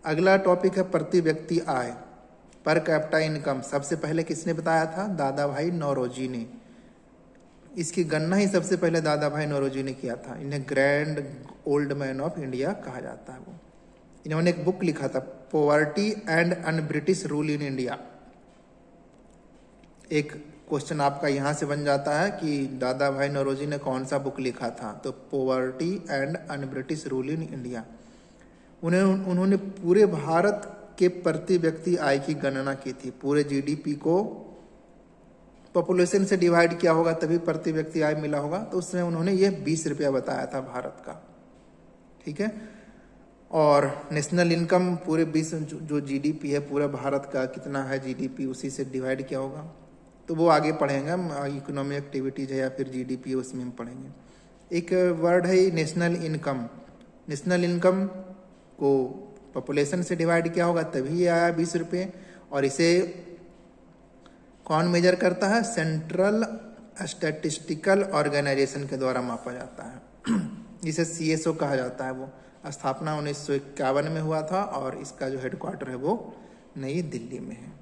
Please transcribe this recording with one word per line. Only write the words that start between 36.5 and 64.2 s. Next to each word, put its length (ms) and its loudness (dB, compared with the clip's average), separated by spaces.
किया 120 6
होगा 220 4
तभी 240 2
प्रति 340 -2
व्यक्ति 300 -2
आय 140 2
मिला 220 -2
होगा, 260 -4
तो 140 -6
उसमें 240 -2
उन्होंने 320 0
ये 160 6
बीस 380 -2
रुपया 240 0
बताया 340 -2
था 160 -6
भारत 380 -10
का, 280 -16
ठीक 160 -6
है। 120 -2
और 600 4
national 400 2
income 440 4
पूरे 300 2
बीस, 280 0
जो, 260 -6
जो 220 -2
जीडीपी 500 -2
है 80 2
पूरा 280 0
भारत 460 -2
का 120 0
कितना 380 -6
है 160 -2
जीडीपी, 460 -6
उसी 240 -6
से 160 -6
divide 420 -4
किया 120 -4
होगा, 340 -8
तो 80 -2
वो 120 6
आगे 240 6
पढ़ेंगे 400 0
हम, 460 -4
economic 400 -4
activities 540 -6
है 60 -2
या 120 0
फिर 180 -4
जीडीपी 460 -6
उसमें 300 -4
हम 80 -8
पढ़ेंगे। 380 -12
एक 160 -2
word 260 4
है 260 6
national 440 0
income। 520 -4
National 360 0
income 400 4
को 260 4
population 500 0
से 120 -2
divide 380 2
किया 120 2
होगा 180 2
तभी 360 -2
ये 80 4
आया 240 4
बीस 240 -2
रुपये। 380 -2
और 140 2
इसे 360 4